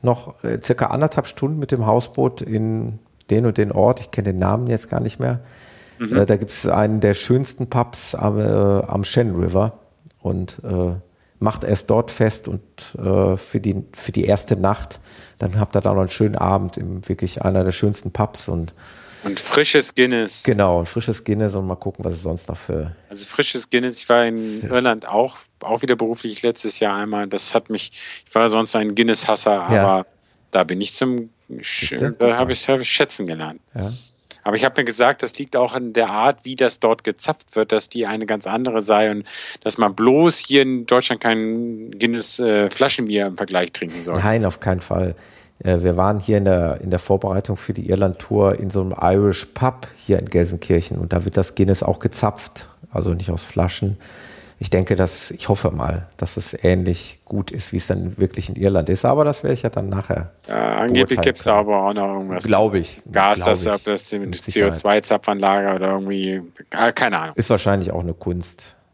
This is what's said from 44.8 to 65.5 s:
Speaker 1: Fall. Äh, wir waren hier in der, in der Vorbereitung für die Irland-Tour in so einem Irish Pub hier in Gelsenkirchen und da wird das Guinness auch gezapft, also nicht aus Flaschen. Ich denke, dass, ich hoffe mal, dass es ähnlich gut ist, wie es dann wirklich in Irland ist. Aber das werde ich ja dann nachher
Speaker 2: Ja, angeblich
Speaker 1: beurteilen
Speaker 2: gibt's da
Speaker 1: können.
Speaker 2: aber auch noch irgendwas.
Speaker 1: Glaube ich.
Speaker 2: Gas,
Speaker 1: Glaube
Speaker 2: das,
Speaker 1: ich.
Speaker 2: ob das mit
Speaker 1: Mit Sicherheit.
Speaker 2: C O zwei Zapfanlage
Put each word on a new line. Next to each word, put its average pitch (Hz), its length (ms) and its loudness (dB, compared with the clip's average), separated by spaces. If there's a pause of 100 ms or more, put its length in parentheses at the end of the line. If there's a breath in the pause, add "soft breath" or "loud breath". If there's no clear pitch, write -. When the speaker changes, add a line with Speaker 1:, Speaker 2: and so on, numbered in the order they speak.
Speaker 1:
Fall. 90 360 -2 (480 loud breath)
Äh, 92 180 2
wir 87 140 2
waren 101 240 2
hier 104 180 2
in 98 60 2
der, 87 360 2
in 92 100 -6
der 90 100 0
Vorbereitung 98 560 -2
für - 160 -8
die 95 160 -8
Irland-Tour 98 720 2
in 95 100 -4
so 98 120 0
einem 92 180 -2
Irish 95 460 4
Pub - 500 -4
hier 98 240 2
in - 60 -6
Gelsenkirchen 85 720 0
und 87 140 -4
da 90 120 0
wird 95 120 -2
das 95 200 0
Guinness 95 260 2
auch - 160 0
gezapft, - 720 -4 (240)
also 92 220 -2
nicht 90 180 -6
aus 82 120 -6
Flaschen. 95 520 -2 (600 loud breath)
Ich 95 120 -6
denke, 92 260 2
dass, - 360 -2
ich - 180 -8
hoffe 95 200 2
mal, 80 360 -4 (100)
dass - 220 -6
es - 160 -8 (100)
ähnlich 90 600 0
gut 101 240 -6
ist, - 220 -10
wie 92 40 -4
es 90 120 -4
dann 90 280 -4
wirklich 92 320 -4
in 95 80 -8
Irland 95 320 2
ist. 95 160 -2
Aber 135 180 4
das 147 220 0
werde 139 80 0
ich 123 80 -2
ja 117 80 -2
dann 98 220 -4
nachher 98 400 -4 (180)
Speaker 2:
Ja, 107 300 -2
angeblich 123 400 2
Speaker 1:
beurteilen 101 60 0
Speaker 2:
gibt's - 200 0
da - 140 2
Speaker 1:
können. 104 100 2
Speaker 2:
aber 101 180 2
auch 101 60 0
noch 98 220 -2
irgendwas. 95 300 -6
Speaker 1:
Glaube 104 340 4
ich. - 240 -6 (100)
Speaker 2:
Gas, 98 240 4
Speaker 1:
Glaube 92 140 2
Speaker 2:
das, 92 160 2
Speaker 1:
ich. 107 40 0
Speaker 2:
ob 101 140 -2
das 101 280 -4
mit 104 80 -4 (100)
Speaker 1:
Mit 85 120 -8
Sicherheit. 101 280 2
Speaker 2:
C - 20 -6
O 82 80 -8
zwei 104 220 4
Zapfanlage 98 720 0